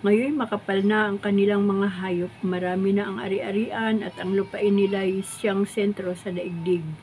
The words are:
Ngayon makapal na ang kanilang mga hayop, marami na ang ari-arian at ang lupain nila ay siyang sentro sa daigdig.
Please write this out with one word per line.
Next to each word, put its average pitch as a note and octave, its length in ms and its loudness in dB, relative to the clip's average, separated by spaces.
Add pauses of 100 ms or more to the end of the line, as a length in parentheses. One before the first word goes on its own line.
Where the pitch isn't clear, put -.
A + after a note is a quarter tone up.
Ngayon B3 400 2
makapal G3+ 400 -2
na G#3 320 4
ang G3 80 -4
kanilang G3+ 480 4
mga G3 320 0
hayop, F3+ 400 -2
marami F#3 560 0
na G3+ 80 2
ang G3 160 -6
ari-arian G3+ 800 -2
at F#3 160 -8
ang F3+ 160 -4
lupain G3+ 400 0
nila G3 320 2
ay F#3+ 160 0
siyang G3 480 -2
sentro G3+ 480 -2
sa F#3 160 -8
daigdig. F3 540 -2 (160)